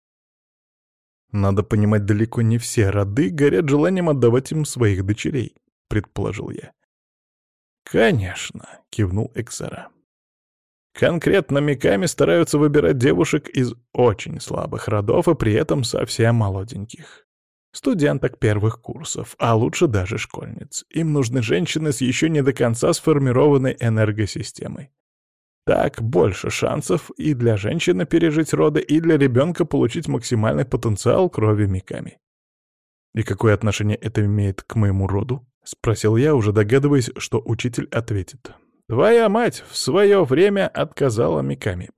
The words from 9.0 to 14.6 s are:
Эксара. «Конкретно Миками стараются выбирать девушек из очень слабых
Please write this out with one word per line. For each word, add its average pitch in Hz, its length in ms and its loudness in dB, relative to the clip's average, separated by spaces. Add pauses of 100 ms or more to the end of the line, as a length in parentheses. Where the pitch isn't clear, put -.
Эксара. - 540 -10 (1040)
«Конкретно 165 640 0
Миками 165 480 0
стараются 160 520 2
выбирать 151 400 4
девушек 151 500 0
из 123 260 -2 (180)
очень - 480 0
слабых - 480 -6